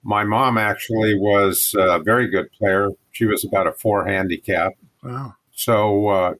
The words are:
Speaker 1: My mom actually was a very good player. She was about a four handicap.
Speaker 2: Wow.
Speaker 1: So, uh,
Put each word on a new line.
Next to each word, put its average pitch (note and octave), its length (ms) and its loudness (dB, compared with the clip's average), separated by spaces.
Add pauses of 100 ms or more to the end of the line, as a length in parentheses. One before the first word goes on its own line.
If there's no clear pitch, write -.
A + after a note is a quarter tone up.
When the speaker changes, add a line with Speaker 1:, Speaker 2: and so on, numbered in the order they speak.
Speaker 1:
My G#2 220 0
mom A#2 320 2
actually G#2+ 600 0
was G2+ 600 2
a F2+ 240 4
very A2+ 280 0
good F2+ 220 -2
player. G2+ 360 0 (240)
She A#2 140 -2
was G2+ 180 0
about F#2+ 220 -2
a D2+ 60 0
four G2+ 340 0
handicap. F#2+ 680 -2 (300)
Speaker 2:
Wow. B2+ 320 -12 (180)
Speaker 1:
So, G#2 560 0
uh, F#2 320 2